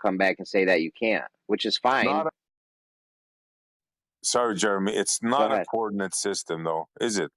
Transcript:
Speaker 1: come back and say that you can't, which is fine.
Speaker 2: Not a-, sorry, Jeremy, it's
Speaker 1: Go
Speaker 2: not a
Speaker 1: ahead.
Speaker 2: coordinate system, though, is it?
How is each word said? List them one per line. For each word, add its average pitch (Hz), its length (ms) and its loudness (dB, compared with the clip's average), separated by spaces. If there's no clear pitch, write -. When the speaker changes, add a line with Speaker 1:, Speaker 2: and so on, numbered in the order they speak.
Speaker 1:
come 92 180 2
back 95 200 2
and 92 80 -12
say 95 200 2
that 90 160 4
you 82 100 -4
can't, 107 320 -2
which - 180 -2
is 104 140 0
fine. 123 280 2
Speaker 2:
Not 151 200 0
a-, 160 40 -4
sorry, 120 320 2
Jeremy, 98 400 0
it's - 280 -2
Speaker 1:
Go 113 80 -2
Speaker 2:
not 131 200 2
a 139 40 0
Speaker 1:
ahead. 90 160 0
Speaker 2:
coordinate 104 440 -4
system, 87 480 -4
though, 82 260 -4
is 110 180 0
it? 76 180 -2